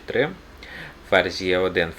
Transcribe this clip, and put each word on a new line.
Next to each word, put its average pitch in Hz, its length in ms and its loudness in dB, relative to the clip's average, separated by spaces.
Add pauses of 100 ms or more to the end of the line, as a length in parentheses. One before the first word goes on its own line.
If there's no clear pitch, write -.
три. 135 220 0 (800)
Ферзь 92 320 2
Е 92 160 2
один, 90 400 0